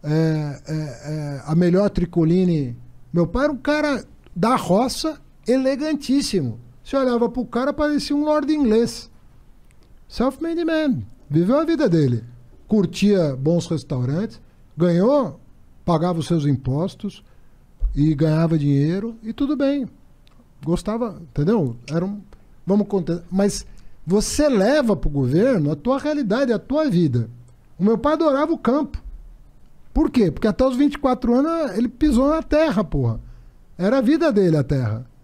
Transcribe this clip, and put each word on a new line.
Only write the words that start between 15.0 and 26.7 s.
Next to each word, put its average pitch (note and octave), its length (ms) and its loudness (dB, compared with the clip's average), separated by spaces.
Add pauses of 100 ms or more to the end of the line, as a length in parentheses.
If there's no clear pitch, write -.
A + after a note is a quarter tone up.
pagava E3+ 340 0
os D3+ 80 -4
seus E3 200 0
impostos D3 800 -4 (680)
e D3+ 200 4
ganhava D#3+ 440 2
dinheiro D#3 640 0
e A3 100 -10
tudo C#4+ 240 -2
bem. C#4 300 -2 (760)
Gostava, G3+ 580 -4
entendeu? D3+ 540 -2 (140)
Era E3 140 -2
um, G3+ 160 -8 (460)
vamos G3+ 220 2
contar, F3 420 -2
mas G3 360 0 (400)
você G#3+ 420 2
leva A#3 480 2
pro D#3 140 -2
governo D3 600 2
a D3+ 60 -4
tua B3+ 220 -2
realidade, C4+ 540 0
a G#3 60 0
tua D4+ 300 -2